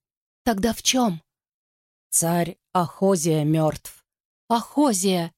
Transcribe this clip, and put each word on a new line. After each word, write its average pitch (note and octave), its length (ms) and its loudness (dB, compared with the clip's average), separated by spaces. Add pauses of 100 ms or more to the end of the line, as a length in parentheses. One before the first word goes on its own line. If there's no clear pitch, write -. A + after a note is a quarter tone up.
(440)
«Тогда A3 300 0
в - 80 -12
чем?» A3+ 400 0 (880)
«Царь E3+ 480 -2 (160)
Ахозия E3+ 680 0
мертв». D#3 600 -2 (420)
«Ахозия? G3 920 0